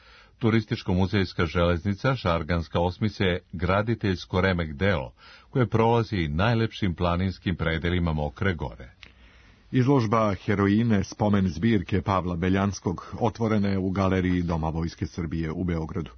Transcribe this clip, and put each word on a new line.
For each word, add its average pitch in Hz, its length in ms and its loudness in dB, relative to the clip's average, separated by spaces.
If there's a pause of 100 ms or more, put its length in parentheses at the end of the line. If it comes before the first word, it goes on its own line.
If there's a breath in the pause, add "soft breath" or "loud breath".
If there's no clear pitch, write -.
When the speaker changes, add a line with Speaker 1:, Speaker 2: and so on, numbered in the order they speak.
(400 soft breath)
Speaker 1:
Turističko-muzejska 98 1040 0
železnica 90 720 0
Šarganska 85 640 -2
osmica 92 440 -2
je 87 160 2 (120)
graditeljsko 95 880 0
remek 87 320 0
delo 73 400 -2 (360 loud breath)
koje 127 180 2
prolazi 113 600 2
najlepšim 104 680 0
planinskim 90 600 0
predelima 82 580 0
Mokre 78 400 -2
Gore. 69 380 -10 (800 soft breath)
Speaker 2:
Izložba 113 640 4 (100)
Heroine, 101 580 4
spomen 101 440 0
zbirke 92 540 0
Pavla 90 340 0
Beljanskog, 92 840 -2
otvorena 107 480 0
je 98 100 -2
u 95 120 -2
Galeriji 92 520 2
Doma 82 280 -2
Vojske 82 360 -4
Srbije 82 460 -6
u 87 120 -4
Beogradu. 82 540 -4